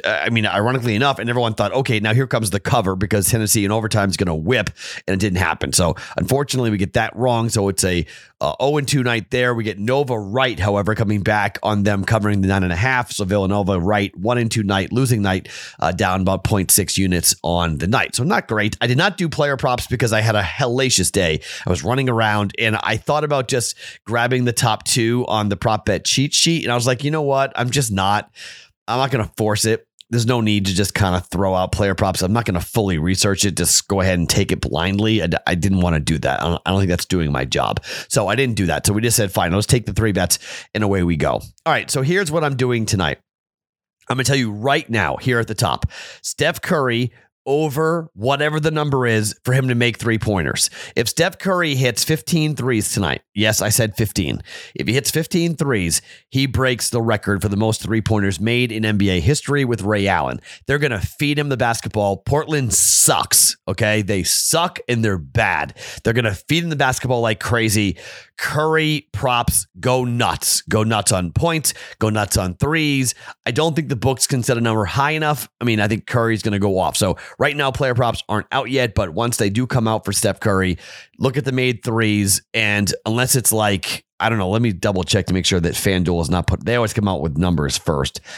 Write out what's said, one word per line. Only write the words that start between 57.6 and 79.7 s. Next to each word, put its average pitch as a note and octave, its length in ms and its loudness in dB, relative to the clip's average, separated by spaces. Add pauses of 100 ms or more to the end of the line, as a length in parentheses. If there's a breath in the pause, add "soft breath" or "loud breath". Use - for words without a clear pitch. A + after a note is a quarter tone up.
three-pointers G2+ 560 0
made A#2 320 0
in A2 120 -4
N G#2+ 120 2
B G2 140 2
A F2+ 100 2
history C#3 440 0
with A#2 180 -2
Ray G2+ 260 2
Allen. C#2+ 320 0 (260 loud breath)
They're C#3+ 140 2
gonna B2+ 200 0
feed D3 380 -2
him D3 100 -2
the C3+ 80 -2
basketball. A2 600 0
Portland C#3+ 580 0
sucks, - 840 4 (120)
okay? G#2+ 340 2
They G2 220 0
suck - 640 0
and A#2 160 0
they're G2+ 120 2
bad. D2+ 640 -2 (240 loud breath)
They're A2+ 120 0
gonna A2+ 200 0
feed E3 300 -2
him E3+ 60 -4
the D#3 40 -2
basketball C3 460 0
like A2 180 0
crazy. G#2+ 580 0 (420 loud breath)
Curry D#3 760 0
props, B2 540 0 (140)
go B2+ 240 2
nuts. A#2+ 580 0
Go A2 200 2
nuts A2 280 2
on F2+ 220 0
points. D#3+ 420 0 (260 loud breath)
Go A2 100 2
nuts G#2+ 260 0
on F#2 180 0
threes. C#3+ 600 0 (320 loud breath)
I B2 60 -2
don't D3+ 220 0
think D3+ 140 -2
the C3+ 80 -2
books B2+ 300 0
can C3 160 0
set A#2+ 160 0
a - 20 0
number A2 240 2
high C#3 280 0
enough. D#3 360 -2 (120)
I A#2+ 40 -8
mean, A2+ 140 2
I G#2 80 2
think G#2 220 0
Curry's A2+ 340 0
gonna G#2 160 0
go F#2+ 200 0
off. F2 180 0
So F#2 200 2 (220 loud breath)
right C#3+ 180 0
now, C#3+ 140 0
player B2+ 240 0
props A#2 340 0
aren't G#2 240 -2
out B2+ 180 -2
yet, B2+ 240 0
but F#2+ 160 0
once A2+ 280 -2
they G#2 100 2
do A2+ 180 0
come A#2 220 0